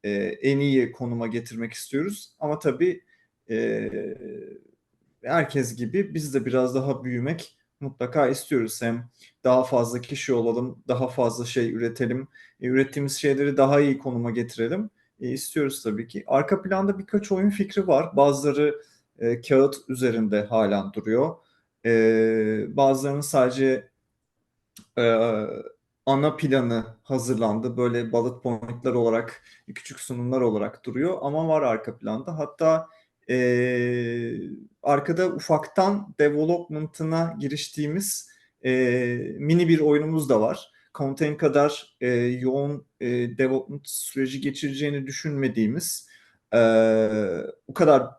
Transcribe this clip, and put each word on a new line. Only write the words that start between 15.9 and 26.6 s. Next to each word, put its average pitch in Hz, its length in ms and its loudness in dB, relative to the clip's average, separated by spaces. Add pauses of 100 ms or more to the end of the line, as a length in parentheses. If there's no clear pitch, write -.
ki. - 180 -12
Arka 143 360 0
planda 190 360 -2
birkaç 202 340 -2
oyun 196 180 2
fikri 202 360 -2
var. 165 300 2
Bazıları, 143 640 2 (380)
e, 117 220 -2
kağıt 139 360 4 (120)
üzerinde 113 560 0
halen 101 480 0
duruyor. 120 440 0 (480)
E, 110 920 2
bazılarının 139 440 2
sadece, 131 680 2 (1120)
e, 120 40 2 (1040)
ana 143 300 2
planı 120 480 0 (180)